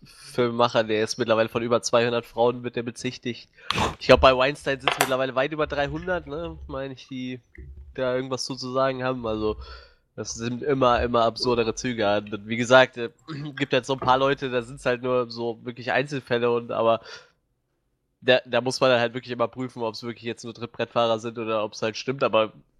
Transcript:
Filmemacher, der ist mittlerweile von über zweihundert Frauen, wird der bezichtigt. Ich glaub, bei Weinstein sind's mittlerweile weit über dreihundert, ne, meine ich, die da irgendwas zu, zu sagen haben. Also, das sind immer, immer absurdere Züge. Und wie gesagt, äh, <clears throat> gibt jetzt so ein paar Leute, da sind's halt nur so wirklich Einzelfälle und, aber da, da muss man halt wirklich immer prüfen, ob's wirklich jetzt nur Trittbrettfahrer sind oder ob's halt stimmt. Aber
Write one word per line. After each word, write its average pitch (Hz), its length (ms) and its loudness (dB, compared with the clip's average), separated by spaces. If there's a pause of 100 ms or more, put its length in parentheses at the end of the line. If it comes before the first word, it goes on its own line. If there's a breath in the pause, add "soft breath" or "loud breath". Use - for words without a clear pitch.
Filmemacher, 120 800 0
der 110 220 0
ist - 140 -6
mittlerweile 113 320 4
von 117 120 -2
über 117 200 2
zweihundert 120 420 2
Frauen, 123 400 0
wird 120 100 -6
der 120 80 -2
bezichtigt. 120 680 -8 (480 loud breath)
Ich - 80 -10
glaub, 127 160 8
bei 131 120 8
Weinstein 139 460 0
sind's - 180 -2
mittlerweile 131 360 0
weit 139 180 0
über 151 140 -2
dreihundert, 151 600 -4
ne, 160 300 -10 (120)
meine 135 260 -8
ich, - 120 -20
die 127 340 -8 (540)
da 127 220 -2
irgendwas 131 280 -4
zu, 139 120 -8
zu 127 160 -10
sagen 131 320 0
haben. 127 220 -4
Also, 110 320 -2 (580 loud breath)
das 107 180 -10
sind 120 280 -6
immer, 127 400 2
immer 120 220 2
absurdere 117 500 0
Züge. 110 420 0
Und 104 320 -6
wie 113 80 -4
gesagt, 123 400 6
äh, 117 140 -6 (180)
<clears throat> 147 300 -10
gibt 139 160 0
jetzt 127 140 0
so 139 40 0
ein 135 80 -2
paar 127 160 4
Leute, 135 340 2
da 123 120 0
sind's 131 240 -8
halt 123 160 0
nur 127 280 0
so 117 340 -6
wirklich 120 280 -6
Einzelfälle 123 580 0
und, 120 220 -2
aber 113 300 2 (1200 loud breath)
da, 127 240 4
da 120 160 0
muss 127 180 -4
man 131 180 6
halt 117 160 0
wirklich 123 180 -10
immer 117 160 -2
prüfen, 123 340 -10
ob's 110 200 -6
wirklich 117 220 -10
jetzt 117 200 -8
nur 117 100 -12
Trittbrettfahrer 117 640 0
sind 113 200 -8
oder 110 260 -2
ob's - 180 -8
halt 110 160 -4
stimmt. 135 240 -4
Aber 110 300 2 (280)